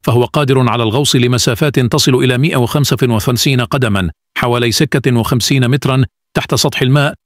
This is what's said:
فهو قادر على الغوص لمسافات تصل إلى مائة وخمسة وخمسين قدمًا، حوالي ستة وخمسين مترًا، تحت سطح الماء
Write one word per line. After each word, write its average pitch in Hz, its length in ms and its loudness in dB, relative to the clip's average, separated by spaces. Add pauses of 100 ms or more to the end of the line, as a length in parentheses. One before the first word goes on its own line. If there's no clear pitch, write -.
فهو 123 220 2
قادر 131 440 0
على 117 140 0
الغوص 127 320 0
لمسافات 123 640 0
تصل 131 360 2
إلى 127 220 0
مائة 151 180 0
وخمسة 131 480 0
وخمسين 123 580 0
قدمًا، 110 480 -2 (280)
حوالي 120 340 0
ستة 131 440 0
وخمسين 123 520 0
مترًا، 135 360 0 (300)
تحت - 220 -4
سطح - 260 -2
الماء 143 320 0 (120)